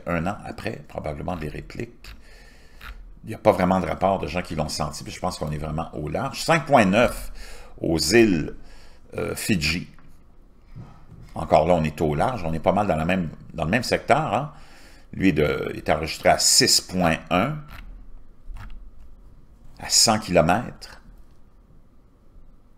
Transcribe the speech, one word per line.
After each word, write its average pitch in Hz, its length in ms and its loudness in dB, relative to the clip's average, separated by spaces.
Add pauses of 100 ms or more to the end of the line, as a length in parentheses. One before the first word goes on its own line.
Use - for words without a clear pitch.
un 85 200 -2
an 92 180 -4
après, - 440 -10
probablement 78 480 -8
des 78 120 -8
répliques. - 680 -12 (1080)
Il - 40 -14
n'y 110 60 -10
a 107 40 -12
pas 107 140 6
vraiment 92 280 2
de 82 60 -2
rapport 92 320 0
de 85 80 -6
gens 82 160 -4
qui - 120 -10
l'ont 78 140 -2
senti, 76 340 -6
puis 65 100 -12
je - 60 -14
pense 90 200 -6
qu'on 76 120 -6
est 76 80 -4
vraiment 78 360 -6
au 76 160 -8
large. 95 320 -6
Cinq 160 240 2
point 135 180 8
neuf 104 480 2 (480)
aux 82 180 2
îles, 92 560 6 (640)
euh, 85 180 -4
Fidji. 85 540 -2 (1500)
Encore 80 320 4
là, 87 80 6
on 82 80 4
est 76 200 -2
au 76 120 2
large, 98 300 0
on 80 80 -2
est 80 80 -2
pas 92 120 4
mal 104 140 2
dans 87 100 2
la 78 100 -2
même, 90 240 0 (240)
dans 82 100 -4
le 80 60 -2
même 117 140 0
secteur, 113 500 0
hein. 143 180 -2 (640)
Lui 92 180 4
de, 73 420 0
est - 140 -6
enregistré 80 400 0
à 78 100 6
six - 440 4
point 87 340 2 (140)
un, 113 260 2 (2250)
à - 100 -12
cent - 300 4
kilomètres 90 840 2 (1800)